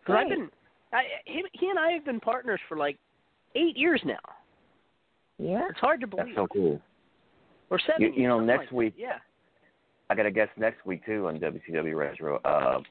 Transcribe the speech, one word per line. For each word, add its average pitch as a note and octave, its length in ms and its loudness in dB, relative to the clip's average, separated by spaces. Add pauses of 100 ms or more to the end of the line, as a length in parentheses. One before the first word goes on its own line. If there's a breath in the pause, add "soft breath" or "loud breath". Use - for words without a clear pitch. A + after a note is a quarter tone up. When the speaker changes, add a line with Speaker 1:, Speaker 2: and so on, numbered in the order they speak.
Speaker 1:
'Cause G3 120 2
I've C#4 100 2
Speaker 2:
great. F4 120 -2
Speaker 1:
been, F3 100 -8 (420)
I, B3 120 2 (220)
he, D#4+ 180 -8 (100)
he F4+ 160 -2
and F#4+ 100 0
I E4 120 2
have D#4 140 -2
been A#3+ 140 -4
partners A#3 480 -2
for, D#3+ 100 -8
like, C#3+ 200 -2 (580)
eight D4+ 220 2
years C#4+ 280 4
now. B2+ 140 -4 (1200)
Speaker 2:
Yeah. G3 300 -2
Speaker 1:
It's D#3+ 100 -10
hard C#4+ 220 4
to B3 60 -6
believe. F#3+ 200 -4
Speaker 3:
That's A3+ 100 -8
so G3+ 100 2
cool. E2 340 2 (880)
Speaker 1:
Or F3+ 100 0
seven D#4 220 2
Speaker 3:
You, - 80 6
you C#3 40 -8
Speaker 1:
years, B2+ 160 2
Speaker 3:
know, A#2+ 80 4
Speaker 1:
something A2+ 100 2
Speaker 3:
next B2+ 120 6
Speaker 1:
like C#3+ 100 -12
that. C3 60 -6
Speaker 3:
week, A2+ 220 0
Speaker 1:
Yeah. G#3+ 200 -8 (920)
Speaker 3:
I G2+ 60 2
gotta G#2 160 2
guess G#2 260 2
next A2 280 -2
week, F#2 200 -6
too, G#2+ 220 -2
on D#2 120 -4
W D#2+ 260 -4
C E2 80 -10
W D#2 220 -2
Retro. D2 440 -2
Uh, C2 520 2